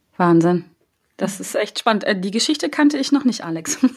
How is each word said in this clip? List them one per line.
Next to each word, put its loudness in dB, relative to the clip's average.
Wahnsinn. 4
Das -6
ist -10
echt -2
spannend. 0
Äh, -2
die -6
Geschichte -2
kannte 2
ich -2
noch 2
nicht, -2
Alex. -6
<laughs> 6